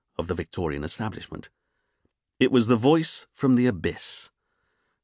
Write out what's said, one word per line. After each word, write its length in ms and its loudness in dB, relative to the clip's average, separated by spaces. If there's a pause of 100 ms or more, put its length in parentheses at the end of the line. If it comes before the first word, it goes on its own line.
(180)
of 100 -4
the 80 -2
Victorian 480 -4
establishment. 680 -8 (880)
It 120 4
was 160 4
the 80 6
voice 560 2
from 240 2
the 120 4
abyss, 640 -6 (720)